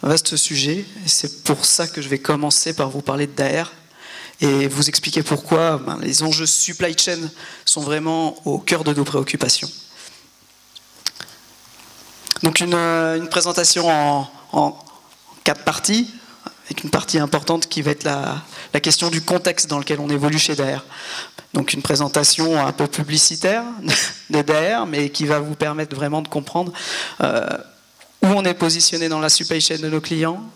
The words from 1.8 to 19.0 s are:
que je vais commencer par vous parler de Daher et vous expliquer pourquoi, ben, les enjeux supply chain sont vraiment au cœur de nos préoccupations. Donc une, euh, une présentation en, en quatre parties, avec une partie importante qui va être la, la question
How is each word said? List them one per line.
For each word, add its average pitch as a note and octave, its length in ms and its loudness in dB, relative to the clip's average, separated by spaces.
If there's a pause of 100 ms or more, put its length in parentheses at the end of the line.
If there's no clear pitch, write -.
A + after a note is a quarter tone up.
que D#3 160 -8
je C3+ 60 -6
vais C3+ 100 0
commencer D3 560 0
par C#3 160 -2
vous C#3+ 120 -6
parler C#3+ 260 -2
de C#3+ 40 -10
Daher D3 320 0 (760)
et C#3 260 4
vous C#3+ 220 0
expliquer - 340 0
pourquoi, D#3 560 2
ben, B2+ 240 -6
les C3+ 220 2
enjeux D#3+ 220 0
supply E3+ 520 0
chain F3 200 2 (460)
sont - 180 2
vraiment D#3 540 0 (100)
au C#3+ 120 0
cœur E3 240 0
de D3+ 100 2
nos C#3+ 120 2
préoccupations. - 680 0 (2750)
Donc D#3+ 180 2
une, F3 140 2
euh, E3 420 2
une E3 120 -4
présentation F3 600 4
en, D3 420 2 (220)
en D3 260 2 (680)
quatre - 180 0
parties, A#3 480 0 (560)
avec - 180 -8
une D3 60 -4
partie - 280 0
importante D3+ 500 0
qui - 120 -6
va D3 120 0
être D3 120 -6
la, C#3+ 380 -4 (320)
la D3 60 2
question E3+ 280 2